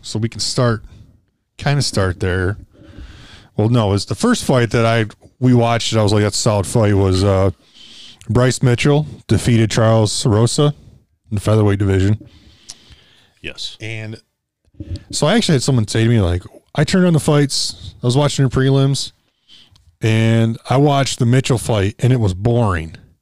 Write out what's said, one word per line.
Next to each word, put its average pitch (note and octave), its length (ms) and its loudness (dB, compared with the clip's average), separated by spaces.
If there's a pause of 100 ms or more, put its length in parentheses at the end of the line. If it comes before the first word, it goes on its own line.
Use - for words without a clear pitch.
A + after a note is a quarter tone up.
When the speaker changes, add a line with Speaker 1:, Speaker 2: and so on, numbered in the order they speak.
Speaker 1:
so - 160 -8
we A2+ 100 -2
can G#2 120 -10
start, A#2+ 440 -2 (720)
kinda C#3+ 240 -2
start F#2+ 380 -2
there. F#2 360 -2 (1000)
Well, G#2+ 120 0
no, A2+ 240 2
it's G2+ 140 -2
the - 80 -6
first A#3 300 -2
fight A#2+ 260 0
that A#2 160 2
I, A2+ 200 0 (340)
we B2+ 120 2
watched, A#2 400 2
and A2+ 80 2
I G#2+ 40 4
was G2+ 80 2
like, G#2 100 2
"That's G#2 160 -2
a - 20 -2
solid G#2 260 0
fight," G#2+ 280 2
was, F#2+ 300 2
uh, F#2+ 260 2 (800)
Bryce B2 320 0
Mitchell C#3+ 440 2 (200)
defeated A2+ 440 2
Charles A2+ 540 2
Rosa A#2+ 500 2 (560)
in A2 40 -6
the G2 60 -4
featherweight G#2 400 2
division. G2 480 0 (1120)
Speaker 2:
Yes. - 380 -12
Speaker 1:
And A2 400 -12 (920)
so - 160 -2
I F#3 100 2
actually F3+ 200 0
had B2 80 -2
someone B2 240 0
say A2+ 160 0
to A2+ 40 2
me, A#2 120 2
like, F2 240 -2 (300)
I D3+ 100 0
turned F#3 220 2
on F3 60 2
the D3+ 80 2
fights, - 840 -2
I B2+ 40 -4
was B2 100 0
watching C#3+ 320 0
the - 20 0
prelims, C3+ 600 0 (920)
and A2+ 560 2 (140)
I B2+ 80 2
watched C#3 400 0
the A#2+ 80 0
Mitchell B2+ 320 2
fight, G#2 400 -2
and B2 140 2
it B2 80 0
was G2+ 120 0
boring. G2 580 0 (320)